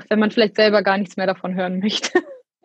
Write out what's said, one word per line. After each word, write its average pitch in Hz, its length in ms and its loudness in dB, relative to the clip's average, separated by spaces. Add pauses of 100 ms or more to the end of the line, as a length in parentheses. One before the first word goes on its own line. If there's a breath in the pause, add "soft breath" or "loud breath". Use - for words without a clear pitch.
wenn 214 100 0
man 214 120 2
vielleicht 214 260 0
selber 208 260 4
gar 196 160 0
nichts 196 180 -6
mehr 190 100 -4
davon 185 280 -4
hören 185 260 -4
möchte. 214 460 -2
<laughs> - 60 -20 (320)